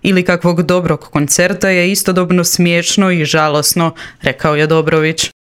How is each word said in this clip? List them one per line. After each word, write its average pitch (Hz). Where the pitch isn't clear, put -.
ili 180
kakvog 175
dobrog 165
koncerta 180
je 180
istodobno 180
smiješno 175
i 165
žalosno, 156
rekao 151
je 151
Dobrović. 156